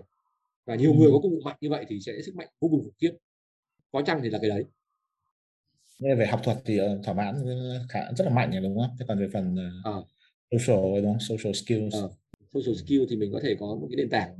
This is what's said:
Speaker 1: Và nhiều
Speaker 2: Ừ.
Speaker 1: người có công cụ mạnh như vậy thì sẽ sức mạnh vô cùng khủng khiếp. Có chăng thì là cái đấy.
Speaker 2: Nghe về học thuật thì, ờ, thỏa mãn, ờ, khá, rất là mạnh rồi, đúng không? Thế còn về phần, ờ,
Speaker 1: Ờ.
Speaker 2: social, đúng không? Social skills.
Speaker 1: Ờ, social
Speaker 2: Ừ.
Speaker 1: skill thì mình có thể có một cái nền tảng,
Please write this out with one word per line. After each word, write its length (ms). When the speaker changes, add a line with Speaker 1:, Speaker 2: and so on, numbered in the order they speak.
Speaker 1:
Và 100
nhiều 160
Speaker 2:
Ừ. 60
Speaker 1:
người 140
có 100
công 100
cụ 120
mạnh 160
như 100
vậy 180
thì 120
sẽ 220
sức 140
mạnh 120
vô 80
cùng 160
khủng 160
khiếp. 120
Có 100
chăng 200
thì 80
là 120
cái 80
đấy. 140
Speaker 2:
Nghe 160
về 120
học 180
thuật 200
thì, 140
ờ, 260
thỏa 100
mãn, 200
ờ, 420
khá, 120
rất 80
là 60
mạnh 220
rồi, 80
đúng 180
không? 200
Thế 100
còn 100
về 140
phần, 240
ờ, 360
Speaker 1:
Ờ. 120
Speaker 2:
social, 520
đúng 100
không? 80
Social 340
skills. 400
Speaker 1:
Ờ, 140
social 220
Speaker 2:
Ừ. 100
Speaker 1:
skill 240
thì 80
mình 160
có 100
thể 180
có 60
một 240
cái 60
nền 140
tảng, 300